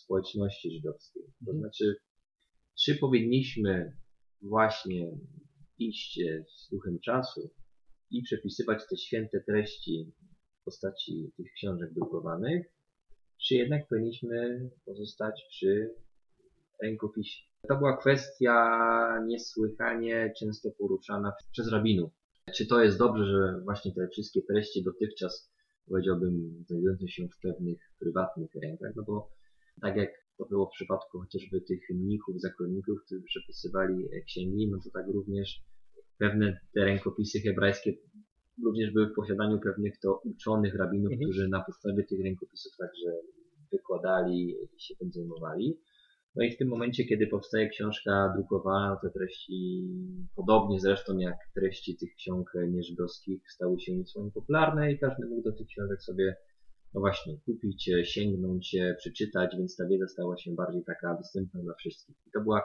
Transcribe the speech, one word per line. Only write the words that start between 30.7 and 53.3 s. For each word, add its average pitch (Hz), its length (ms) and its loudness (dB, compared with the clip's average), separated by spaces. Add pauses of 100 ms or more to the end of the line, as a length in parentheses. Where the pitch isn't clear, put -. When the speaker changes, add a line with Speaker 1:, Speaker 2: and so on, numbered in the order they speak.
Speaker 1:
przypadku 95 460 -6
chociażby 92 420 -4
tych - 180 -2 (100)
mnichów, 92 520 -2
zakonników, 92 640 -4
którzy 92 160 -8
przepisywali, 92 840 -2
e, - 160 -6
księgi, 95 500 -2
no 95 120 -2
to 101 100 -10
tak 92 140 -6
również 98 540 -2 (560)
pewne 104 420 2 (140)
te 101 120 4
rękopisy 101 560 0
hebrajskie 98 520 2 (720)
również 110 260 2
były 107 180 6
w - 60 -8
posiadaniu 104 440 2
pewnych 101 400 -2
to 95 260 2
uczonych 104 500 0
rabinów, 101 360 2
Speaker 2:
Mhm. 131 180 0
Speaker 1:
którzy 95 180 2
na 92 160 0
podstawie 101 400 -2
tych 95 200 -2
rękopisów - 540 -6
także 87 340 -6 (600)
wykładali 90 840 0 (220)
i - 40 -20
się - 140 -14
tym - 160 -6
zajmowali. 160 680 -4 (580)
No 117 80 2
i 117 80 2
w 120 60 -12
tym 131 100 2
momencie, 120 380 0
kiedy 107 220 4
powstaje 107 420 0
książka 98 640 2
drukowana, 98 680 2
te 95 80 -2
treści, 180 800 -4 (480)
podobnie 202 440 6
zresztą 95 380 4
jak 90 180 0 (200)
treści 95 420 -2
tych - 180 -10
ksiąg 90 360 -4 (160)
nieżydowskich, 87 840 -4